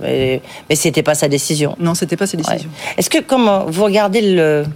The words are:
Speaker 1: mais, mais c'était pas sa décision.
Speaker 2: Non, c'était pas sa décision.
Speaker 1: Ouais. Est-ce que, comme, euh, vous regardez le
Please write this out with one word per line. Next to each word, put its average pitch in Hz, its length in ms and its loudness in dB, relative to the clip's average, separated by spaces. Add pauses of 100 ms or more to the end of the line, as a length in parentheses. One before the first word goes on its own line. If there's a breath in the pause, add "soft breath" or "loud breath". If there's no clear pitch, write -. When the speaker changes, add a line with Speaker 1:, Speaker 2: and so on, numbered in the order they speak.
Speaker 1:
mais, 131 400 0 (280 loud breath)
mais 156 60 0
c'était 156 300 0
pas 151 100 2
sa 147 140 0
décision. 143 500 0
Speaker 2:
Non, 170 160 0
c'était 175 220 -2
pas 196 100 -2
sa 190 100 -4
décision. 156 320 -4
Speaker 1:
Ouais. - 300 -12
Est-ce - 120 0
que, 320 80 2
comme, 247 300 2
euh, 196 200 2
vous 170 160 0
regardez 208 380 2
le 160 420 4 (120)